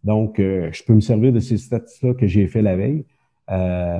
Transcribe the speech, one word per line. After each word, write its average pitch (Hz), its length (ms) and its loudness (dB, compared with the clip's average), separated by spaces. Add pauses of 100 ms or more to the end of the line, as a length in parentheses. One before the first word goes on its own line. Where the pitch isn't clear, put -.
Donc, 107 360 0
euh, 95 320 -2
je - 120 -16
peux 113 100 4
me 107 60 8
servir 117 320 2
de 113 80 2
ces 113 160 -2
stats-là - 580 -4
que 117 120 0
j'ai 95 220 2
fait 110 120 -2
la 95 160 2
veille, 139 300 -4 (440)
euh, 90 500 -2